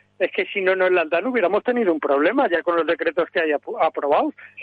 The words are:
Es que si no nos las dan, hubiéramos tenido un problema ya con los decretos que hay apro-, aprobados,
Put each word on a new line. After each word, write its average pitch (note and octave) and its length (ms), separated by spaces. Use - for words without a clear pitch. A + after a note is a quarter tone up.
Es F#3 140
que F#3 140
si G3+ 160
no F#3 160
nos F#3 140
las E3+ 180
dan, F3 180
hubiéramos G#3 340
tenido A#3+ 300
un D#3 80
problema E3+ 500
ya E3+ 140
con E3+ 140
los D#3+ 100
decretos E3 440
que F3+ 100
hay D#3+ 100
apro-, D3 340
aprobados, D#3+ 480